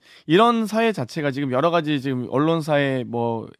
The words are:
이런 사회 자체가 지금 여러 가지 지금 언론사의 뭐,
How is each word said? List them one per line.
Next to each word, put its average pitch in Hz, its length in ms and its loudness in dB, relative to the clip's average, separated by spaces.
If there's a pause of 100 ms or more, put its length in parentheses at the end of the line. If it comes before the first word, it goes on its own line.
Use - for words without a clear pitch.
(260)
이런 220 400 4
사회 220 260 0
자체가 143 400 -4
지금 135 220 -4
여러 147 180 2
가지 151 300 0
지금 127 280 -4
언론사의 143 760 0
뭐, 117 420 -4 (120)